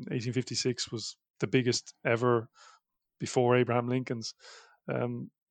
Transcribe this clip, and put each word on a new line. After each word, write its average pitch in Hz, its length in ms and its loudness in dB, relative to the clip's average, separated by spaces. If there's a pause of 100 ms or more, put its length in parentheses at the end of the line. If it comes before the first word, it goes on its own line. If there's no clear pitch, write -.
in - 60 -4
eighteen 120 180 -4
fifty-six 120 600 -4
was 110 240 -8 (240)
the 127 60 -2
biggest 120 480 0 (100)
ever 120 440 2 (720)
before 123 360 4
Abraham 120 320 2
Lincoln's, 123 460 -4 (580)
um, 123 380 -4 (200)